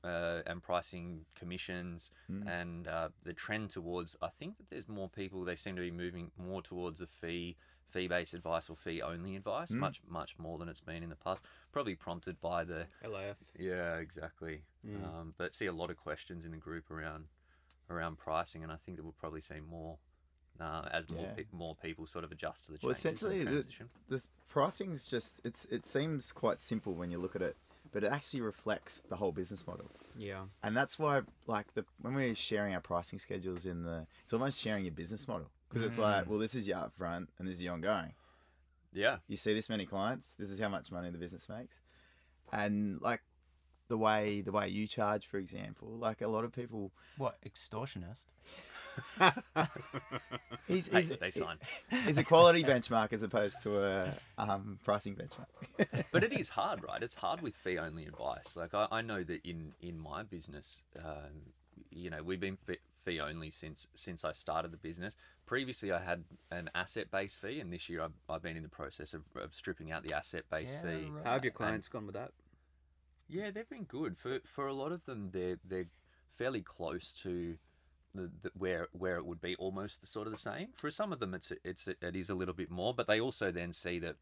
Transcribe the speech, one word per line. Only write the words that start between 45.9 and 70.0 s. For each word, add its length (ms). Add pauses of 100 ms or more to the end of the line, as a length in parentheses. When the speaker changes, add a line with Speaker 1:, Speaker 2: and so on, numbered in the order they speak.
Speaker 2:
like, 240
a 80
lot 160
of 80
people 400 (240)
Speaker 4:
What, 260
extortionist? 840 (680)
Speaker 2:
<laughs> 380 (1300)
He's, 220
Speaker 1:
Hey, 80
Speaker 2:
he's, 120
Speaker 1:
they 200
sign. 280 (480)
Speaker 2:
he's 120
a 60
quality 400
benchmark 500
as 100
opposed 380
to 220
a, 300 (240)
um, 460
pricing 320
benchmark. 880
<laughs> 60
Speaker 1:
But 120
it 100
is 160
hard, 340
right? 180
It's 140
hard 260
with 140
fee-only 500
advice. 520
Like, 160
I, 180
I 100
know 220
that 220
in, 360
in 160
my 260
business, 600 (200)
um, 500 (360)
you 200
know, 140
we've 160
been 180
fee, 200 (280)
fee 160
only 280
since, 460
since 300
I 80
started 380
the 60
business. 380 (300)
Previously, 480
I 100
had 200 (280)
an 240
asset-based 640
fee, 220
and 100
this 160
year 140
I've, 120 (160)
I've 120
been 160
in 60
the 60
process 440
of, 80 (140)
of 200
stripping 360
out 120